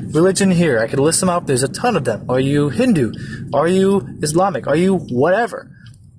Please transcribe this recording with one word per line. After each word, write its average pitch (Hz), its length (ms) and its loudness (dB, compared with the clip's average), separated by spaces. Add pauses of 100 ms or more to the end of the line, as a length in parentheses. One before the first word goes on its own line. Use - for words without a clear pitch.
(120)
religion 190 380 2
here? 165 300 2
I 113 80 0
could 135 120 -2
list 160 200 2
them 185 100 0
out. 175 160 -2
There's 131 180 0
a 135 40 0
ton 226 300 -2
of 135 80 -4
them. 104 240 -4
Are 127 100 0
you 143 300 0
Hindu? 160 420 2 (420)
Are 147 140 2
you 190 400 2 (140)
Islamic? 156 440 0
Are 147 120 0
you 185 200 2
whatever? 165 800 -2 (440)